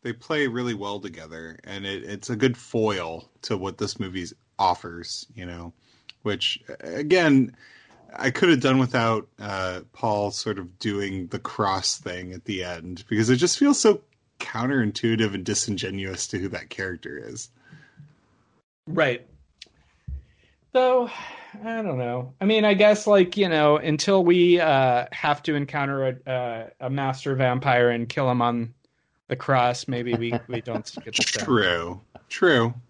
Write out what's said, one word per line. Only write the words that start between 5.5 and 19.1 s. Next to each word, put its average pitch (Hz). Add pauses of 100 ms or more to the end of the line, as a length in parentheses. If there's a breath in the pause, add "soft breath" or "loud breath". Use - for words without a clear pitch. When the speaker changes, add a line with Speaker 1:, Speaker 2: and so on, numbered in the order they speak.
Speaker 1:
which, 98 (180)
again, 147 (600 soft breath)
I 131
could 175
have 143
done 131
without, 117 (140)
uh, 95 (140)
Paul 104
sort 101
of 90
doing 98
the 95
cross 95
thing 90
at 87
the 95
end, 87
because 110
it 127
just 170
feels 285
so 214 (380)
counterintuitive 113
and 95
disingenuous 95
to 104
who 95
that 87
character 85
is. 60 (1400 soft breath)
Speaker 2:
Right. 156 (1500 soft breath)